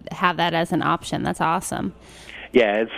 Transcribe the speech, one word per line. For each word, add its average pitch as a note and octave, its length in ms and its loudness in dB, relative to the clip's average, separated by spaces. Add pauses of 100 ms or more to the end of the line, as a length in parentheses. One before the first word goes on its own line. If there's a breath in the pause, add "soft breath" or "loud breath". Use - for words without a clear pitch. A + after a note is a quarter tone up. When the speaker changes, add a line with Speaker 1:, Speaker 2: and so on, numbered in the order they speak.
(100)
Speaker 1:
have F3 280 0
that E3 160 2
as E3 180 0
an D#3 100 0
option. - 400 -2
That's - 180 -2
awesome. E3+ 540 -2 (580 loud breath)
Speaker 2:
Yeah, G#2+ 260 6
it's, A2+ 200 0